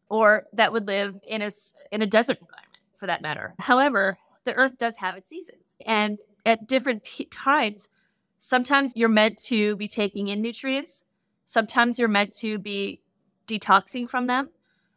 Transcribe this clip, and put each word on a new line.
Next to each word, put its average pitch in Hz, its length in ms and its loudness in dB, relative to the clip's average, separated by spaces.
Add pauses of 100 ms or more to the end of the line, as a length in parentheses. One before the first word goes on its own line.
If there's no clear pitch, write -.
or 214 440 4
that 208 200 2
would 214 160 -2
live 202 260 -2 (120)
in 214 160 -4
a 208 40 -4
s-, - 280 -12 (180)
in 214 100 -2
a 214 40 0
desert - 340 2
environment, - 360 -20 (160)
for - 140 -12
that 170 160 -4
matter. 151 380 -8
However, 247 580 2 (240)
the 240 120 -4
earth 262 240 2
does 233 180 -2
have 185 200 -8
its 196 120 -20
seasons, - 340 -18 (240)
and 208 320 0 (260)
at 220 220 2
different 254 380 -2
p-, - 220 -12
times, 240 600 0 (500)
sometimes 262 580 0
you're 226 120 4
meant 214 360 4
to 208 320 0
be 208 100 -8
taking 202 400 -4
in 202 160 -4
nutrients, 269 640 -6 (420)
sometimes 240 540 0
you're 233 80 4
meant 202 300 2
to 214 200 -4
be 202 420 -8 (460)
detoxing 214 640 0
from 247 160 -2
them, 254 240 -2 (460)